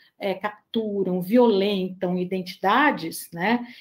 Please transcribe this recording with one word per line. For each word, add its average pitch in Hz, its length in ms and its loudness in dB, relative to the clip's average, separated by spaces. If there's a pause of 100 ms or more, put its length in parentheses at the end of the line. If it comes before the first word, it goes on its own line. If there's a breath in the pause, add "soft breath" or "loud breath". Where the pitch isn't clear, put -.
(180 soft breath)
é, 190 160 -2
capturam, 196 880 -4
violentam 190 960 2
identidades, 185 1120 0
né? 220 340 -2 (140 loud breath)